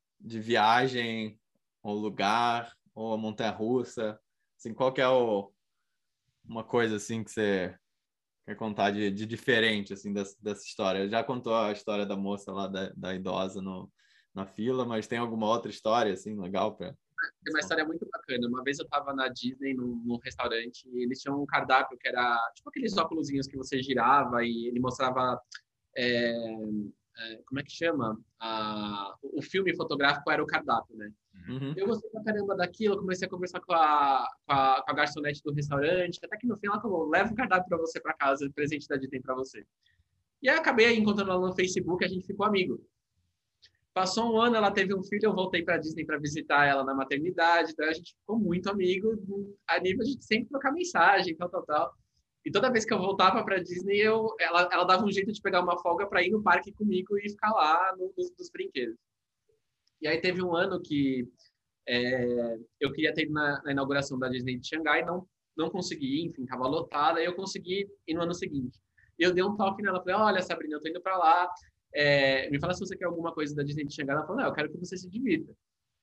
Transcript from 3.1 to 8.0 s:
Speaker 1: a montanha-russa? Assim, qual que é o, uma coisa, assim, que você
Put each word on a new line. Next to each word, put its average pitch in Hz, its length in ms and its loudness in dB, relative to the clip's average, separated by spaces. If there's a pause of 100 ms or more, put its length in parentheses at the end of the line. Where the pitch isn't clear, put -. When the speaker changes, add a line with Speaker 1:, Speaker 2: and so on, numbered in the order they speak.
Speaker 1:
a 110 60 -2
montanha-russa? 110 1000 -2 (400)
Assim, 113 140 -10
qual 131 200 0
que 135 80 -2
é 127 80 4
o, 117 440 2 (920)
uma 113 200 -8
coisa, 113 320 2
assim, 113 260 -4
que - 80 -12
você 95 460 0 (720)